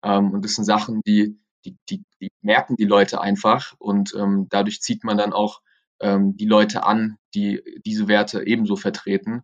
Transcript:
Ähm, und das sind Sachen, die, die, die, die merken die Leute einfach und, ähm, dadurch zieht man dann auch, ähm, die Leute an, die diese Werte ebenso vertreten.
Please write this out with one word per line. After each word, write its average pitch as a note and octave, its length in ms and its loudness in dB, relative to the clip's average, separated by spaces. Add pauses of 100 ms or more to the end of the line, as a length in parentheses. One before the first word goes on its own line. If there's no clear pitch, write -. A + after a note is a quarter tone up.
Ähm, G2+ 300 2
und G2+ 120 -4
das G#2+ 100 -4
sind G#2+ 100 -4
Sachen, G#2+ 420 0
die, G#2 320 2 (260)
die, F#2+ 120 -16 (140)
die, - 120 -8 (180)
die F#2+ 100 -10 (100)
merken A#2 360 0
die G#2+ 100 0
Leute G2+ 340 4
einfach G#2+ 580 0
und, G2+ 360 -2
ähm, G2 340 -2
dadurch G2+ 320 -2
zieht A#2 240 -4
man G#2+ 140 0
dann G#2 160 -2
auch, - 260 -2 (400)
ähm, G2 360 0
die G#2+ 100 -4
Leute G#2+ 380 4
an, A2 340 0 (160)
die G2+ 280 -2 (220)
diese G#2+ 240 -4
Werte G#2 380 0
ebenso G#2+ 300 0
vertreten. G2+ 680 -4